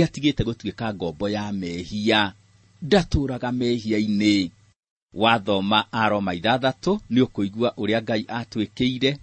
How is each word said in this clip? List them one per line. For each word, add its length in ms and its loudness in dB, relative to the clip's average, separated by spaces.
atigĩte 380 0
gũtuĩka 500 -6
ngombo 340 -4
ya 240 -4
mehia. 800 -2
Ndatũũraga 680 0
mehia-inĩ. 1000 2
Wathoma 800 0
Aroma 420 0
ithathatũ 640 -2
nĩ 160 4
ũkũigua 480 -2
ũrĩa 280 0
Ngai 200 -2
atwĩkĩire 1000 -2